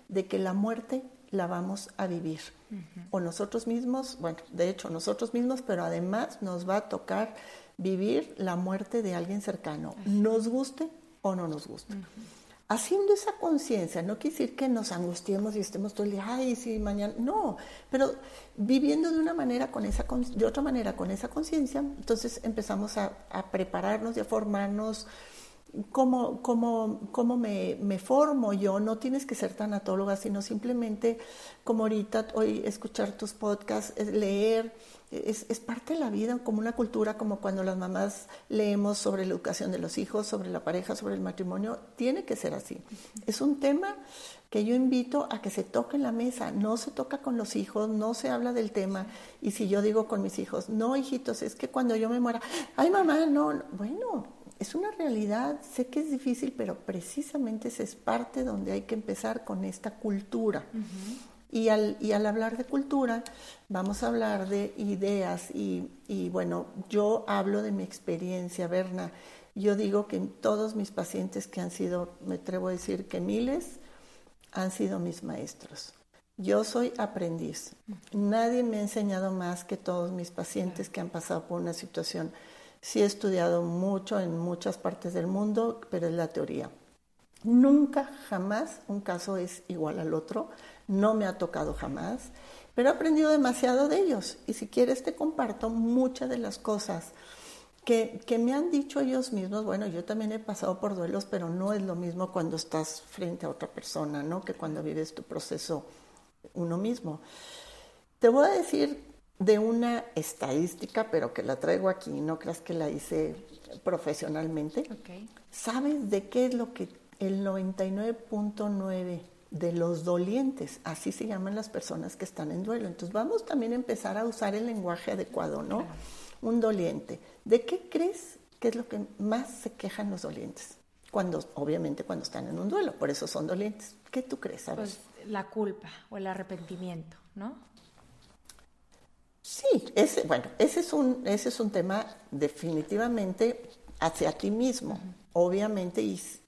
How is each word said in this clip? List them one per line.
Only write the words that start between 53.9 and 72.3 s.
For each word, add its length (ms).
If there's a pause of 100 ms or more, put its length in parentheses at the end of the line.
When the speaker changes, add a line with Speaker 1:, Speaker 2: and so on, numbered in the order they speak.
Speaker 1:
es 160
una 160
realidad, 720
sé 240
que 140
es 100
difícil, 460
pero 240
precisamente 880
esa 160
es 100
parte 480
donde 300
hay 100
que 140
empezar 480
con 200
esta 280
cultura. 800
Speaker 2:
Ujú. 420 (360)
Speaker 1:
Y 160
al, 320
y 100
al 160
hablar 300
de 80
cultura, 580 (460)
vamos 340
a 60
hablar 400
de 280
ideas 760
y, 360 (200)
y, 220
bueno, 360 (220)
yo 400
hablo 340
de 80
mi 140
experiencia, 800
Berna. 460 (420)
Yo 220
digo 320
que 100
todos 560
mis 160
pacientes 560
que 140
han 100
sido, 440 (120)
me 80